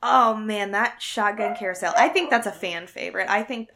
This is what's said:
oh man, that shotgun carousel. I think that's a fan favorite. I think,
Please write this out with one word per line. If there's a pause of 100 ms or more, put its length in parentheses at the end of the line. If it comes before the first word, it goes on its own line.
oh
man,
that
shotgun
carousel.
I
think
that's
a
fan
favorite.
I
think,